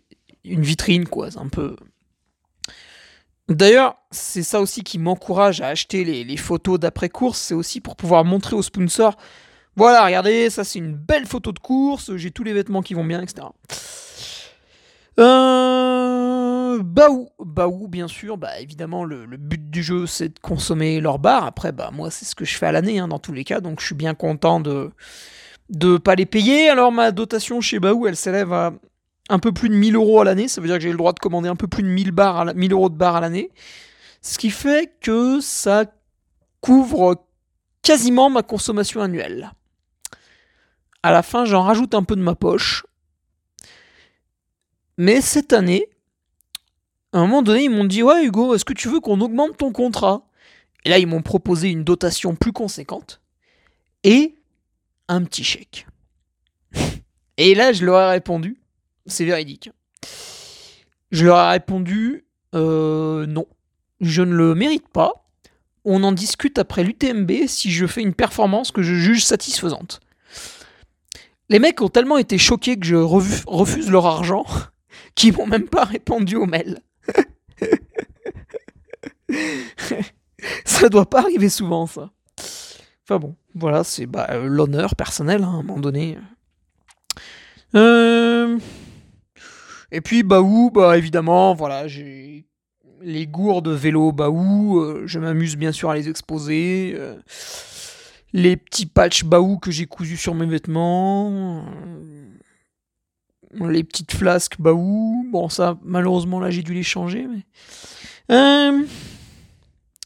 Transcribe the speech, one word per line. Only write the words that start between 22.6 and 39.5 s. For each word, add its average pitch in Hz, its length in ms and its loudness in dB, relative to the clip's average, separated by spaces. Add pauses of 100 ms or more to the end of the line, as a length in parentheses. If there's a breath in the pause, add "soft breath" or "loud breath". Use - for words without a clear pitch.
à 156 60 0
l'année, 190 280 -2
hein, 180 80 -6
dans 151 100 -8
tous 160 140 -12
les 135 100 -10
cas, - 180 -6
donc 165 200 -10
je - 60 -8
suis 147 100 -8
bien 156 180 -4
content 165 460 0
de, 143 320 -6 (800 loud breath)
de 180 260 4
pas 190 180 2
les 185 120 0
payer. 262 420 4
Alors, 247 240 4
ma 233 180 2
dotation 220 500 -6
chez 214 200 -4
Baou, 220 260 2
elle 185 80 -2
s'élève 185 380 -4
à 170 220 -2 (540)
un 196 100 2
peu 220 140 0
plus 220 160 -4
de 214 60 2
mille 208 220 4
euros 220 240 6
à 208 40 4
l'année, 196 240 2
ça 208 120 -8
veut 165 80 -6
dire 175 80 0
que 160 60 -4
j'ai 170 80 -2
le 170 60 -4
droit 170 160 2
de 175 60 -12
commander 175 320 -4
un 175 60 -4
peu 196 100 -6
plus 190 160 -6
de 196 60 0
mille 185 240 -2
bars 180 260 2
à 170 80 -2
la, 175 80 -6
mille 185 180 0
euros 190 160 2
de 160 80 -4
bar 175 180 0
à 170 60 0
l'année, 175 300 -6 (720 loud breath)
ce - 160 -10
qui 220 120 -2
fait 294 500 -2
que 240 400 2
ça 214 440 0 (800)
couvre 254 640 4 (560)
quasiment 254 480 4
ma 247 120 0
consommation 208 600 -4
annuelle. 139 500 -8 (1500 soft breath)